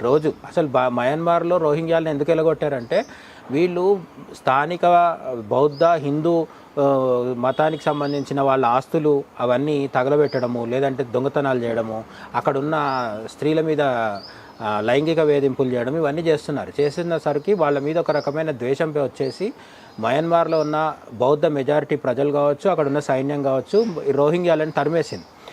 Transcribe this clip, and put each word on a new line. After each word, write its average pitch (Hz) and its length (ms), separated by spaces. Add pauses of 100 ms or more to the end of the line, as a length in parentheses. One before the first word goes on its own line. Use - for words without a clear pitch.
రోజు. 147 320 (140)
అసలు 165 200
బా-, 127 220
మయన్మార్లో 165 680
రోహింగ్యాలను 165 520
ఎందుకు 147 220
ఎలగొట్టారంటే, 156 760 (460)
వీళ్ళు 180 480 (360)
స్థానిక 147 460 (680)
బౌద్ధ, 143 360
హిందూ, 160 640 (320)
ఆ, 139 40 (540)
మతానికి 143 460
సంబంధించిన 143 580
వాళ్ళ 135 240
ఆస్తులు 139 580 (160)
అవన్నీ 139 560
తగలబెట్టడము, 127 720
లేదంటే 131 380
దొంగతనాలు 131 560
చేయడము, 113 440 (320)
అక్కడున్న 143 400 (560)
స్త్రీల 156 300
మీద, 156 200
ఆ, 110 1000
లైంగిక 147 400
వేధింపులు 139 540
చేయడం, 123 240
ఇవన్నీ 156 240
చేస్తున్నారు. 147 600
చేసేసరికి 151 720
వాళ్ళ 147 260
మీద 151 180
ఒక 160 140
రకమైన 151 400
ద్వేషం 135 400
వచ్చేసి, 143 600 (460)
మయన్మార్లో 165 600
ఉన్న 151 360 (180)
బౌద్ధ 143 320
మెజారిటీ 147 500
ప్రజలు 135 360
కావచ్చు, 147 380
అక్కడ 156 180
ఉన్న 143 120
సైన్యం 139 440
కావచ్చు, 147 640
ఈ 139 40
రోహింగ్యాలను 156 600
తరిమేసింది. 147 520 (300)